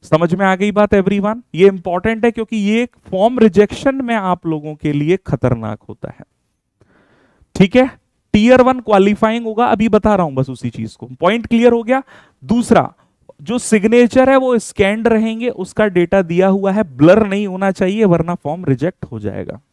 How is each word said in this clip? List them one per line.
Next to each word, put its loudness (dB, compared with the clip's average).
समझ 0
में 0
आ 2
गई -2
बात 2
everyone? 0
ये 6
important -2
है, 4
क्योंकि -8
ये 0
एक -6
form 0
rejection 2
में -4
आप -2
लोगों -6
के -6
लिए 0
खतरनाक -2
होता -16
है। -20
ठीक 0
है, 2
Tier 4
one 0
qualifying 0
होगा, -2
अभी 0
बता 2
रहा 0
हूं -8
बस -2
उसी -8
चीज -10
को, -18
Point -2
clear 4
हो -2
गया। -2
दूसरा, 0
जो -6
signature 2
है, 4
वो 0
scanned -4
रहेंगे, -2
उसका -4
data 0
दिया 2
हुआ 0
है, -4
blur 6
नहीं -4
होना -4
चाहिए, -2
वरना 0
form -8
reject -4
हो -12
जाएगा। -10